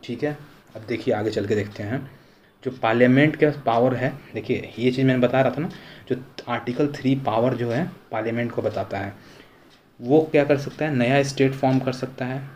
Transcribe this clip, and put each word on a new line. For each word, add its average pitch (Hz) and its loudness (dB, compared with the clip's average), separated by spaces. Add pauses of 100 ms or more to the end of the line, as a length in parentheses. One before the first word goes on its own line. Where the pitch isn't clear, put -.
ठीक 120 -8
है। 147 -4 (400)
अब 107 -16
देखिए 117 -2
आगे 107 -2
चल 104 -2
के 107 0
देखते 104 -4
हैं 117 -6 (540)
जो 127 -4
पार्लियामेंट 123 4
का 151 4 (160)
पावर 120 4
है। 120 -2 (260)
देखिए 110 -4
ये 123 4
चीज़ 131 2
मैंने 127 4
बता 123 2
रहा 127 2
था 143 -6
ना, 170 -4 (400)
जो 127 -2 (320)
आर्टिकल 123 -2
थ्री 135 0
पावर 120 2
जो 117 -2
है 127 0 (280)
पार्लियामेंट 117 -2
को 110 -4
बताता - -4
है, 101 -6 (880)
वो 127 4 (120)
क्या 143 4
कर 143 2
सकता 139 -6
है, 156 -2
नया 127 4
स्टेट 135 2
फॉर्म 131 2
कर 131 -2
सकता 131 -8
है। 131 -6 (160)